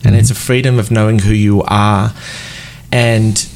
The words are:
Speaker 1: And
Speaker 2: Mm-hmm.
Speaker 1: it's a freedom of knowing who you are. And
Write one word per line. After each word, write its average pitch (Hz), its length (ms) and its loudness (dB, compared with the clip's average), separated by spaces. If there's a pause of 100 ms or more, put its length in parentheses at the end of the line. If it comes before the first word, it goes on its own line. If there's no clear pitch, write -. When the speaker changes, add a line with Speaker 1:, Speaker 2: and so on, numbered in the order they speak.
Speaker 1:
And 110 100 4
Speaker 2:
Mm-hmm. - 20 6
Speaker 1:
it's 110 160 4
a - 40 -2
freedom 127 420 0
of 110 140 -2
knowing 110 280 2
who 101 140 2
you 104 340 2
are. 104 460 0 (800)
And 113 520 0 (120)